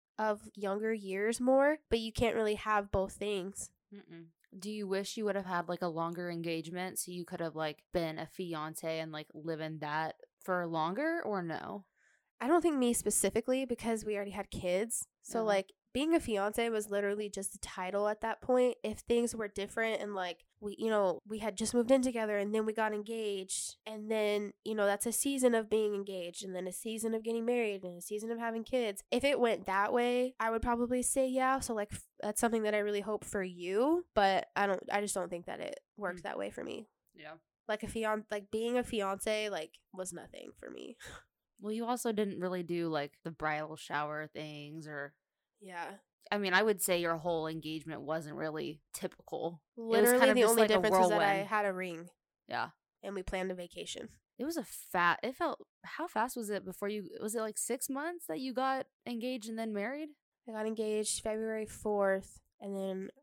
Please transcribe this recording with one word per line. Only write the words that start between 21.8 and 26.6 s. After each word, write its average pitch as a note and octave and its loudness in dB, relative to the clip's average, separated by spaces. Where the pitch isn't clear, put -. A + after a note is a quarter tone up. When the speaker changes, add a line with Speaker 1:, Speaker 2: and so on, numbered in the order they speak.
Speaker 1:
in C4+ 8
together A3+ 0
and G3+ 0
then A3 2
we A3 0
got G#3+ 0
engaged G#3 -4
and G#3+ -6
then, G#3 2
you G#3+ -2
know, G#3 2
that's G3+ 2
a A#3 -2
season B3+ 4
of A3 2
being G#3+ 4
engaged F#3+ -6
and F#3+ -8
then F#3 -4